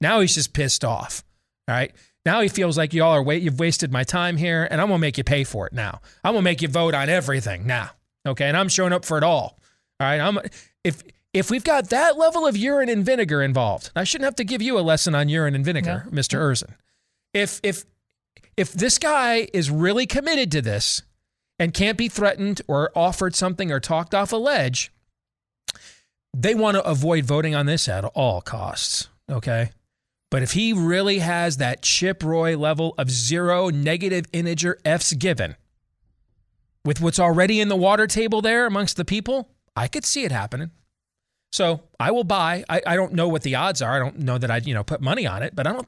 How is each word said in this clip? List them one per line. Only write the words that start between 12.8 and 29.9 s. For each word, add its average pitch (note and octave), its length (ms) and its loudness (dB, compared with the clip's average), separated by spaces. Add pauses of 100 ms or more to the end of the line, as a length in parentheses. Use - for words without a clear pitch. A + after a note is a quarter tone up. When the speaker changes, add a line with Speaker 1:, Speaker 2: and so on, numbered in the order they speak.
Speaker 1:
and G3+ 160 0
vinegar F3+ 360 2
involved, B2+ 540 0
I F3 80 -2
shouldn't C4+ 220 -2
have C#4 100 -2
to B3 80 -2
give G#3 180 -4
you A#3+ 160 0
a F#3 40 2
lesson D#3+ 340 2
on D3 140 2
urine D3+ 260 0
and C3+ 80 0
vinegar, E3+ 420 -2
Speaker 2:
No. - 60 -16
Speaker 1:
Mister - 260 -2
Erzin. C#3+ 360 0 (600)
If, G3+ 300 -2
if, G3+ 220 -2 (720)
if F#3+ 160 0
this A3+ 240 2
guy B3+ 560 2
is D#3+ 180 0
really G3 340 2
committed C#4 460 0
to D3 100 0
this A2 420 -2 (540)
and E3+ 160 0
can't G3+ 240 0
be A#3 120 0
threatened G3 580 0
or D3 260 0
offered F3 420 0
something F3+ 360 -2
or C#3 80 0
talked E3 340 -2
off G3 200 0
a - 20 0
ledge, A3 560 0 (1400)
they G3 200 0
want G#3+ 200 2
to F#3+ 80 2
avoid D#3 400 0
voting D3+ 320 0
on C#3+ 120 0
this D#3+ 200 0
at G2 160 -4
all A2+ 380 0
costs, - 640 -6 (240)
okay? A#2 380 -2 (600)